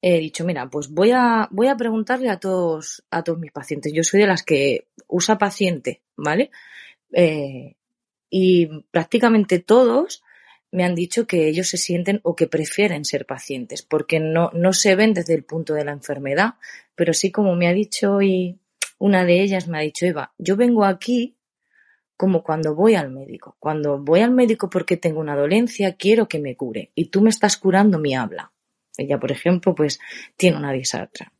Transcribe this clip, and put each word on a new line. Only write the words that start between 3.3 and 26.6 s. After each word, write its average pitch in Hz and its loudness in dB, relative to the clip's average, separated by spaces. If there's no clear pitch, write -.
mis 156 -12
pacientes. 147 -8
Yo 165 0
soy 196 2
de 208 6
las 185 0
que 139 0
usa 208 0
paciente, 190 -4
¿vale? 151 -2
Eh, 143 -2
y 185 4
prácticamente 208 2
todos 247 2
me 180 -2
han 175 0
dicho 180 -4
que 165 2
ellos 165 -2
se 185 -6
sienten 180 -2
o 165 -2
que 160 0
prefieren 160 -2
ser 139 -6
pacientes, - -12
porque 156 -2
no, 160 0
no 175 2
se 190 2
ven 214 4
desde 170 0
el 143 -2
punto 156 -6
de 151 -4
la 147 -8
enfermedad, 143 -4
pero 170 0
sí, 190 0
como 196 2
me 175 2
ha 175 2
dicho 202 0
hoy 185 0
una 196 2
de 175 4
ellas, 190 -2
me 165 -6
ha 151 -4
dicho, 151 -4
Eva, 151 -4
yo 180 -2
vengo 233 4
aquí 233 -2
como 185 0
cuando 156 -2
voy 208 4
al 147 -2
médico. - -18
Cuando 147 -2
voy 151 4
al 240 4
médico 233 2
porque 175 -2
tengo 160 -4
una 151 -4
dolencia, 190 0
quiero 220 2
que 160 -6
me 139 -6
cure, 113 -8